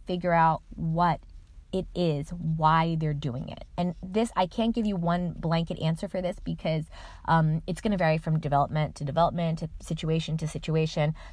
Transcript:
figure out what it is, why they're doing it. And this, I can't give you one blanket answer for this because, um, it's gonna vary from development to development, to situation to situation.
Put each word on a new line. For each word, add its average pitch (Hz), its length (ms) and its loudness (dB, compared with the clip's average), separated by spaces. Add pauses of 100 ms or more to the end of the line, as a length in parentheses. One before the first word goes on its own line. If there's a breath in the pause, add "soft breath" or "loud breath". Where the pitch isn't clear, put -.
figure 180 260 0
out 160 300 6 (140)
what 165 420 2 (540)
it 185 120 -2 (100)
is, 156 360 0
why 165 680 2
they're 156 140 0
doing 143 380 -4
it. - 140 -12 (120)
And 180 260 -2
this, 214 320 0
I 185 120 2
can't 226 280 0
give 226 120 0
you 202 100 0
one 175 360 0
blanket 165 480 -2
answer 165 280 0
for 185 140 -4
this 180 200 -4
because, 160 420 -2 (420 loud breath)
um, 160 400 4
it's 180 160 -4
gonna 208 160 0
vary 160 180 4
from 160 220 0
development 143 560 0
to - 100 -8
development, 160 540 2
to 160 100 -6 (120)
situation 160 580 -2
to 156 100 -4
situation. 160 640 0 (180 loud breath)